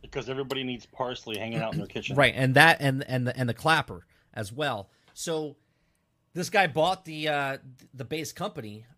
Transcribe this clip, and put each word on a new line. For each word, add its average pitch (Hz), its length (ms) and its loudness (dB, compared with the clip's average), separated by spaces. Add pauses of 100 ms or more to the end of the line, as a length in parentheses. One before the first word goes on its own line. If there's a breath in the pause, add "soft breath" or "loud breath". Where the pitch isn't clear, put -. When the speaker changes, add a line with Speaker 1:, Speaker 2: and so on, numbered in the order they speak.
Speaker 1:
Because 123 260 -8
everybody 131 340 -4
needs 123 240 -6
parsley 123 520 -6
hanging 113 220 -4
out 113 120 -4
in - 60 -4
their 101 100 -6
kitchen. 123 280 -6
Speaker 2:
Right, 135 200 6
and 131 180 2
that, 156 260 10
and, 135 280 0
and 123 180 -2
the, 123 100 -4
and 127 120 -2
the 113 60 -2
Clapper 143 520 0 (260)
as 107 200 -8
well. 123 360 -4 (260 soft breath)
So 156 420 -6 (800)
this 170 160 -4
guy 196 180 4
bought 165 360 2
the, 156 240 -4
uh, 139 300 0 (340)
the 127 120 -12
base 156 280 -6
company 110 520 -10 (140)